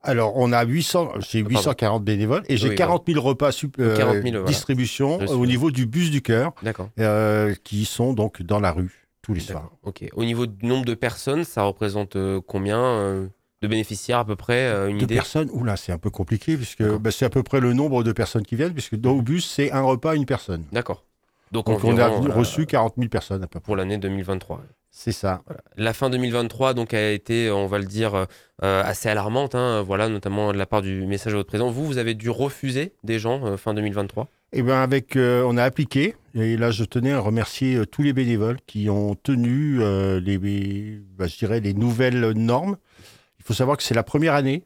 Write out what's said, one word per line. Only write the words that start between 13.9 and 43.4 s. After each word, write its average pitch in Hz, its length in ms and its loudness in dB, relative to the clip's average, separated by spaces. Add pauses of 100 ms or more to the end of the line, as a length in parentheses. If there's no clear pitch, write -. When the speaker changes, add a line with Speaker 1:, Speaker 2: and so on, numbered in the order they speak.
Speaker 2:
à 117 60 -2
peu 104 100 -4
près, 123 320 -2
euh, 101 200 0
une 104 120 -2
Speaker 1:
De - 60 2
Speaker 2:
idée ? 117 100 -2
Speaker 1:
personnes, 143 360 0
oula, 120 260 -2
c'est - 140 -8
un 85 60 -2
peu 101 140 -4
compliqué 113 460 -2
puisque, 117 260 -4
Speaker 2:
D'accord. 107 160 2
Speaker 1:
bah, 110 120 0
c'est - 140 0
à 113 60 2
peu 131 100 2
près 135 180 0
le 123 140 4
nombre 131 300 2
de 113 80 2
personnes 107 320 -2
qui 120 120 -4
viennent 165 180 0
puisque 131 220 -6
dans, 120 160 2
au 139 60 4
Speaker 2:
Mhm. 123 60 2
Speaker 1:
bus, 160 260 0
c'est 143 220 0
un 135 100 0
repas, 135 340 2
une 139 120 0
personne. 87 440 -4
Speaker 2:
D'accord. 104 340 -4 (460)
Donc 107 160 -2
Speaker 1:
Donc, 110 160 2
on 117 140 6
a 117 120 6
Speaker 2:
environ, 131 220 2
euh, 110 80 2
Speaker 1:
reçu 135 260 2
quarante 113 320 2
mille 120 120 -2
personnes 95 340 -4
à 90 40 -10
peu - 120 -12
près. - 60 -16
Speaker 2:
pour 104 100 0
l'année 95 220 -2
deux 98 120 -4
mille 98 140 -4
vingt-trois. 92 400 -6 (300)
Speaker 1:
C'est - 200 -4
ça. 92 320 -2
Speaker 2:
Voilà. - 160 -16 (160)
La 110 160 0
fin 131 160 0
deux 127 80 0
mille 123 160 0
vingt-trois, 120 400 0
donc, 120 200 -2
a 107 180 2
été, 113 400 0
on 98 160 0
va 101 100 -2
le 98 80 -2
dire, 101 300 -2
euh, 95 100 2 (380)
euh, 98 200 4
assez 95 240 -2
alarmante, 107 480 0
hein, 123 280 0
voilà, 98 260 0
notamment 104 420 -2
de 101 60 -2
la 98 80 -2
part 107 160 0
du 95 240 -4
message 101 280 -4
de 104 40 0
votre 95 100 -4
président. 117 220 -2
Vous, 127 160 -4
vous 139 120 -4
avez 113 160 -2
dû 110 160 -4
refuser 135 640 -4 (100)
des 110 160 -2
gens, 120 260 -2
euh, 101 120 -2
fin 110 160 -4
deux 104 80 -2
mille 104 120 -2
vingt-trois ? 104 340 -4 (260)
Speaker 1:
Eh 131 100 0
ben, 131 180 4
avec, 131 340 0
euh, 123 300 4
on 120 100 2
a 120 80 4
appliqué, 135 520 0 (180)
et 113 240 0
là, 117 140 2
je 110 120 0
tenais 127 280 0
à 139 80 2
remercier, 113 560 0
euh, 110 100 2
tous - 160 -6
les 143 100 4
bénévoles 120 540 0
qui 104 240 -2
ont 104 260 0
tenu, 131 640 2
euh, 98 380 2
les, 101 800 -2 (180)
bah, 95 100 -2
je - 100 -8
dirais, 113 240 0
les 101 120 0
nouvelles 120 580 2
normes. 120 460 0 (600)
Il - 60 -20